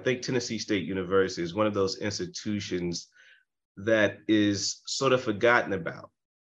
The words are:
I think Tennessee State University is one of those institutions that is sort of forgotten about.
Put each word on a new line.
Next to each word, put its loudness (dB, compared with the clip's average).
I -8
think 0
Tennessee -2
State -2
University 0
is -6
one 2
of -4
those 0
institutions -6
that 2
is 2
sort 0
of 4
forgotten 2
about. -8